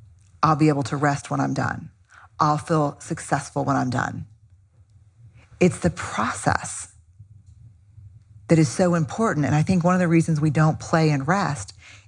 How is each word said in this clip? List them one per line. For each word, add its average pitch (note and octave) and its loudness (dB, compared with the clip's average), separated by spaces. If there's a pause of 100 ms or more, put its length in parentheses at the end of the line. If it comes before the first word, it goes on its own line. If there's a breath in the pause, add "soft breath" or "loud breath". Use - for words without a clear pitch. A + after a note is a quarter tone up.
(420)
I'll D3+ 4
be D#3 4
able C#3 0
to - -6
rest C#3+ -2
when C#3 -2
I'm C3+ -2
done. - -4 (480 loud breath)
I'll D3+ 2
feel D3 0
successful - -6
when C3+ 0
I'm B2+ -2
done." - -4 (1300 soft breath)
It's - 2
the F3 0
process - -6 (1600)
that E3 6
is D#3+ 4
so F3+ 0
important. E3 0
And D3 2
I D3+ 2
think F3+ 2
one F3+ 4
of F#3 2
the F3 2
reasons E3 2
we D#3 2
don't D#3 2
play D#3+ 2
and C#3 0
rest E3+ -2 (320 loud breath)